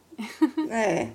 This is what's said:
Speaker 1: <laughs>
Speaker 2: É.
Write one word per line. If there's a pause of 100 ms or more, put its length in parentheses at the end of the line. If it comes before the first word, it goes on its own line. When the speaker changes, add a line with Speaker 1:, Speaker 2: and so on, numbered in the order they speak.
(180)
Speaker 1:
<laughs>
Speaker 2:
É.